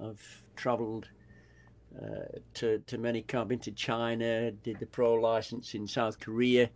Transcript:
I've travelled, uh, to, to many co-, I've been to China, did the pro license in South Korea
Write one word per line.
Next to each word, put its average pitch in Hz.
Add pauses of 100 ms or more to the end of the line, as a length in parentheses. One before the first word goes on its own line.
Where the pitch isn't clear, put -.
I've - (100)
travelled, 113 (920)
uh, - (160)
to, 113
to 123
many 117
co-, 127
I've 104
been 120
to 104
China, 117
did 104
the -
pro 117
license 113
in 104
South 110
Korea 123